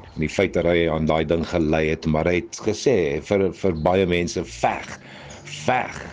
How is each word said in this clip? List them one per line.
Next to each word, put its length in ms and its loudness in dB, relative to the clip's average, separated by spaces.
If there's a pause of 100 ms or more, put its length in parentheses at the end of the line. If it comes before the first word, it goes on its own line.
(140)
en 60 -4
die 80 0
feit 240 0
dat 120 2
hy 260 4
aan 160 0
daai 180 2
ding 220 0
gelei 420 2
het, 180 -2
maar 200 2
hy 80 2
het 280 -4
gesê 600 0
vir, 300 2
vir 200 0
baie 340 2
mense, 380 0
"Veg, 540 -4 (460)
veg, 680 -4